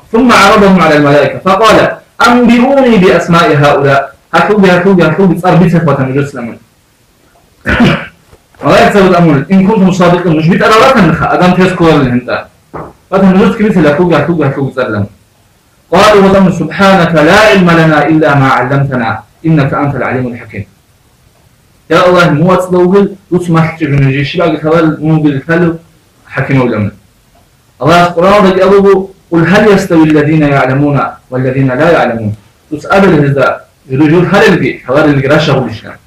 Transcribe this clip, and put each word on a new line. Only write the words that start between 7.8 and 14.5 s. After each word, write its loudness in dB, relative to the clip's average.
Малаик 2
сабаза 2
амул. 2
Ин 2
кунтум 2
содиқин, 0
муҷ 0
бит 0
араватан 2
ха, -4
адам 0
тез 0
кӯрал 0
ҳинта. -4
Ватан 2
муҷад 0
ки -4
бисел 0
ҳаку 0
би, 0
ҳаку -2
би, -2
ҳаку -4